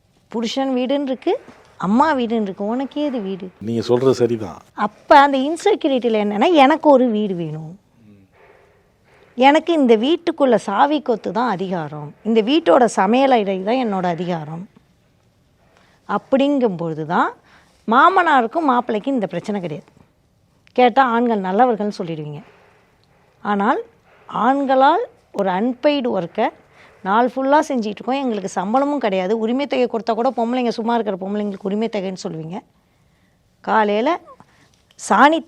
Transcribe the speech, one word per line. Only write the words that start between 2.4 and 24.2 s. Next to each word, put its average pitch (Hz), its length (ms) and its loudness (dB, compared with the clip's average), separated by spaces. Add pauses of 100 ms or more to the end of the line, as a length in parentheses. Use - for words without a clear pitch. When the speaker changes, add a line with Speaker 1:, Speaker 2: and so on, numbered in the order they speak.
Speaker 1:
இருக்கு, 190 260 -8
உனக்கு 269 280 -6
ஏது 269 260 -4
வீடு?" 190 220 -10 (180)
Speaker 2:
நீங்க 117 220 -2
சொல்றது 123 320 2
சரிதான். 110 400 -4 (240)
Speaker 1:
அப்ப - 400 4
அந்த 277 220 0
இன்செக்யூரிட்டியில 269 760 0
என்னன்னா, 208 260 0 (160)
"எனக்கு 302 300 4
ஒரு 254 120 4 (100)
வீடு 208 260 -2
வேணும், 156 300 -10 (1600)
எனக்கு 294 440 4
இந்த 233 240 6
வீட்டுக்குள்ள 302 500 2 (140)
சாவி 269 320 0
கொத்து 214 300 -4
தான் 226 260 -2
அதிகாரம், 156 520 -8 (140)
இந்த 220 180 2
வீட்டோட 302 440 2 (140)
சமையல் 247 400 2
அறை 196 240 -2
தான் 247 220 -2
என்னோட 190 220 -2 (100)
அதிகாரம்." 170 480 -6 (1400)
அப்படிங்கும்பொழுது 208 960 0
தான் 226 260 0 (560)
மாமனாருக்கும் 311 840 2
மாப்பிள்ளைக்கும் 247 460 -2
இந்த 202 160 -2
பிரச்சனை 180 300 -6
கிடையாது. 156 280 -12 (880)
கேட்டா 247 260 4 (120)
ஆண்கள் 233 320 0
நல்லவர்கள்னு 208 500 0
சொல்லிடுவீங்க. 156 420 -10 (1040)
ஆனால் 208 380 0 (480)